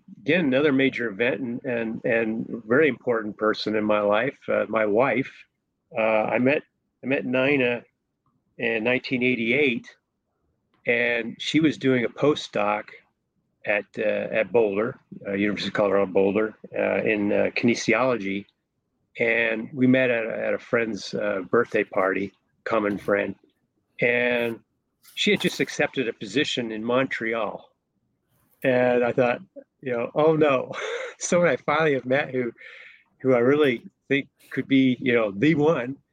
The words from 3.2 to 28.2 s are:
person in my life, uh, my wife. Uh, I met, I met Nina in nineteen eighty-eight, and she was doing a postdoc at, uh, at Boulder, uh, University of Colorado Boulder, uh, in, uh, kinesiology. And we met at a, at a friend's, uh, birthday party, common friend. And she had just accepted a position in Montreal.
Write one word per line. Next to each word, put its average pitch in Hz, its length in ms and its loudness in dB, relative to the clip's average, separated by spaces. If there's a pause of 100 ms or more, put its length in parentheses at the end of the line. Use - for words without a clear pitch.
person 107 380 0
in 107 80 0
my 107 160 2
life, 104 380 0 (100)
uh, 107 220 0
my 110 160 0
wife. 117 460 2 (640)
Uh, 110 280 2 (120)
I 120 40 2
met, 135 240 2 (400)
I 123 40 -8
met 139 180 -2
Nina 127 580 0 (720)
in 113 260 -2
nineteen 123 380 0
eighty-eight, 123 640 0 (1000)
and 120 520 0
she - 200 0
was 156 180 2
doing 127 280 2
a - 40 -2
postdoc 107 760 -2 (800)
at, 107 200 -2 (140)
uh, - 20 -2 (380)
at 95 120 -2
Boulder, 110 480 0 (280)
uh, 98 60 -4
University 101 340 -2
of 95 60 -10
Colorado 98 380 2
Boulder, 101 440 2 (200)
uh, 101 280 0
in, 104 280 0
uh, 98 240 2
kinesiology. 110 880 0 (760)
And 117 540 -2
we 127 140 2
met 127 220 4
at 117 160 -2
a, 110 220 -4
at 107 60 0
a 101 40 -4
friend's, 113 560 -4
uh, 104 280 -4 (100)
birthday 113 320 2
party, 95 480 -2 (320)
common 104 340 -2
friend. 101 380 -2 (640)
And 120 640 0 (540)
she - 160 0
had 185 100 0
just - 180 -2
accepted 139 480 -2
a 107 60 -6
position 120 580 -4
in 107 120 -8
Montreal. 117 880 -2 (920)